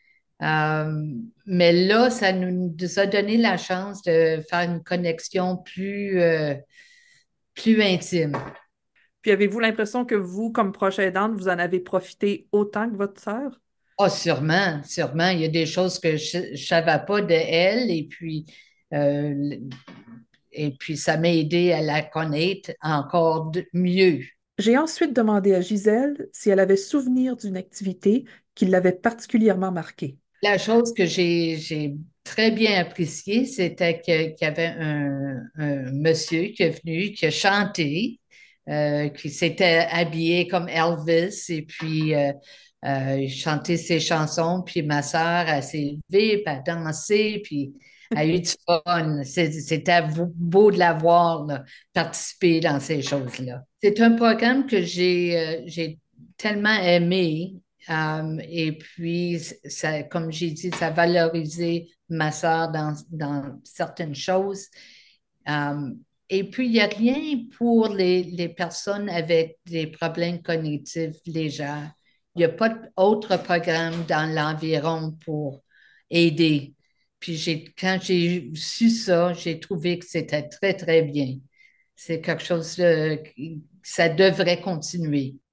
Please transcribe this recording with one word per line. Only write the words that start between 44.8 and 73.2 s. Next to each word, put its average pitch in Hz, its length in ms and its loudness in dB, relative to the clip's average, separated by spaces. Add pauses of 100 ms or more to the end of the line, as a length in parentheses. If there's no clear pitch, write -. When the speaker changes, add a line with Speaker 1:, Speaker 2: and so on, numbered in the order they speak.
Speaker 1:
ma 147 220 0
sœur, 170 440 0
elle 147 140 0
s'est 147 360 -6 (120)
levée, 208 280 2
puis 208 100 -4
elle 143 100 -4
a - 40 -10
dansé, 202 840 -2
puis 143 320 -6 (340)
elle - 80 -2
a 151 80 2
eu 170 140 2
du 170 100 -2 (160)
fun. 160 580 0
C'est, 156 280 0
c'était 165 500 2
beau, 160 320 -2
beau 180 380 6
de 175 80 2
la 170 140 6
voir, 165 520 4
là, 139 180 -6 (300)
participer - 640 0
dans 156 200 2
ces 139 240 -4
choses-là. 131 600 -6 (200)
C'est 208 180 4
un 233 120 8
programme 233 520 2
que 202 160 2
j'ai, 175 580 2
euh, 160 280 -4
j'ai 160 320 -6 (380)
tellement 208 360 0
aimé, 175 800 2 (360)
euh, 156 480 -4 (120)
et 160 280 -2
puis, 170 600 -4 (260)
ça, 151 380 -4
comme 160 280 -6
j'ai 160 180 -4
dit, 165 220 -8
ça 170 160 -4
a 156 40 -4
valorisé 170 960 0 (220)
ma 156 220 -2
sœur 165 400 -2
dans, 151 240 -4 (160)
dans 143 520 -8
certaines 156 520 -8
choses. 190 520 -4 (800)
Euh, 147 440 -4 (380)
et 190 200 -2
puis, 254 160 -4
il 240 60 -2
n'y 226 100 4
a 208 60 4
rien 254 560 -2 (140)
pour 233 320 2
les, 185 340 2
les 170 260 -6
personnes 202 580 -6
avec 165 600 0
des 165 200 -4
problèmes 170 540 -4
cognitifs 160 760 -6 (100)
légers. 147 640 -6 (460)
Il 170 60 -2
y 170 40 6
a 165 40 2
pas 220 200 0 (280)
d'autre 202 400 4